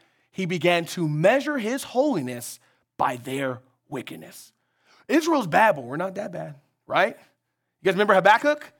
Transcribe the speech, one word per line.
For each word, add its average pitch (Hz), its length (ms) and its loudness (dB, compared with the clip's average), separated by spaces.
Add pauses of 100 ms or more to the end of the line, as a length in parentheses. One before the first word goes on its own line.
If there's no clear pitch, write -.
(300)
he 190 160 -6
began 170 400 0
to 170 220 -4
measure 233 500 2
his 240 240 -4
holiness 160 800 -4 (380)
by 135 180 -2
their 127 460 -6 (260)
wickedness. - 680 -14 (540)
Israel's 302 400 0
bad, 185 280 4
but 131 100 -12
we're 135 120 -10
not 185 180 -6
that 202 160 -10
bad, 160 280 -12 (260)
right? 185 320 0 (640)
You - 40 -6
guys 185 100 4
remember 208 180 4
Habakkuk? 214 640 4